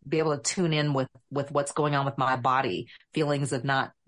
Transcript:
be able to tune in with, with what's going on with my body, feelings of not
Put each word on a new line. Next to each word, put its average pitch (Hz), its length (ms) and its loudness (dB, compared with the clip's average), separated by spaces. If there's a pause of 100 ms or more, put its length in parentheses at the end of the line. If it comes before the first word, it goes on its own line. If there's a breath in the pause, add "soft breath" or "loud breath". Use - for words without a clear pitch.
be 156 120 0
able 156 180 2
to - 60 -10
tune 170 300 0
in 147 200 2
with, 131 140 0 (240)
with 139 200 -2
what's 143 200 0
going 147 240 0
on 139 100 2
with 135 120 -4
my 131 180 2
body, 127 520 0 (260 loud breath)
feelings 147 400 0
of 131 100 -4
not 135 300 0 (140)